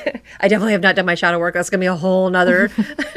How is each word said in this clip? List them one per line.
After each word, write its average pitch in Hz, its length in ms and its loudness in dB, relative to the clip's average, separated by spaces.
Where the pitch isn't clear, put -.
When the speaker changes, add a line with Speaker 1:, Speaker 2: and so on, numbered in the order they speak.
Speaker 1:
<laughs> - 160 -20
I 196 80 4
definitely 214 240 2
have 190 80 0
not 185 140 2
done 185 100 0
my 175 100 0
shadow 175 240 0
work. 170 140 -2
That's 175 160 -4
gonna 196 120 -2
be 185 60 0
a 185 80 0
whole 185 340 0
nother 180 400 2
Speaker 2:
<laughs> 294 160 -10
Speaker 1:
<laughs> - 140 -10